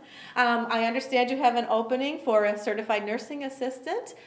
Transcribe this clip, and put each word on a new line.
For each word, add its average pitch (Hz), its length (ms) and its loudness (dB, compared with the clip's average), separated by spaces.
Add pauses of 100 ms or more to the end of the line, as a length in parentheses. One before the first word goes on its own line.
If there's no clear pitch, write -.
(360)
Um, 233 340 2
I 226 140 2
understand 247 460 2
you 269 80 -2
have 254 180 4
an 240 140 2
opening 254 500 0
for 214 240 4
a 208 140 2
certified 214 480 -2
nursing 254 400 -6
assistant, 269 680 -6 (120)